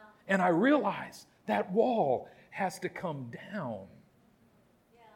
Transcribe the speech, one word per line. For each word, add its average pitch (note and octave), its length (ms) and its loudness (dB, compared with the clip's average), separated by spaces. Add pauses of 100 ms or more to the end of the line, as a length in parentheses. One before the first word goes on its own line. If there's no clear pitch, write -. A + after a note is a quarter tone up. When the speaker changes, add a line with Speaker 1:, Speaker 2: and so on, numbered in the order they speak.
(280)
Speaker 1:
And F#3+ 140 2
I F3+ 60 4
realize G3 800 2 (180)
that G#3 260 0
wall G#3 580 2 (220)
has F#3 280 -4
to F3+ 100 -4
come C#3 420 -8 (200)
down. B2+ 300 -8 (1120)
Speaker 2:
Yeah. - 80 -20 (140)